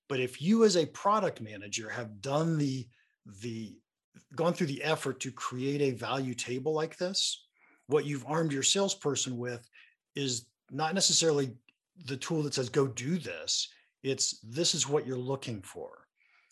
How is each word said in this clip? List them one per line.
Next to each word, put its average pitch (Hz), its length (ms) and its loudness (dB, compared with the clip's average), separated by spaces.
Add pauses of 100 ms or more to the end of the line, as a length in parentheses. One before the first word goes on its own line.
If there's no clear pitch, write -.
But 135 120 0
if 127 220 -2
you 220 240 6
as 196 100 8
a 165 100 6
product 202 560 2
manager 107 480 -8
have 107 320 -8
done 151 360 2
the, 131 300 0 (540)
the, 113 340 -8 (600)
gone 160 180 2
through 170 140 0
the 139 160 -4
effort 151 380 0
to 131 100 -6
create 135 500 -2
a 131 160 2
value 123 380 -2
table 131 380 -2
like 160 240 -2
this, - 500 -2 (400)
what 143 180 4
you've 143 220 -6
armed 156 260 0
your 135 100 0
salesperson 147 760 0
with 120 300 -6 (480)
is 127 300 -4 (240)
not 156 240 -2
necessarily 147 600 4 (500)
the 131 120 -6
tool 156 260 -2
that 147 100 -4
says, 123 160 -2
"Go 139 180 4
do 127 300 -2
this." 87 520 -4 (340)
It's, - 380 -2
"This 131 340 0
is 147 120 0
what 139 200 2
you're 127 100 -4
looking 127 440 -4
for." - 440 -14 (460)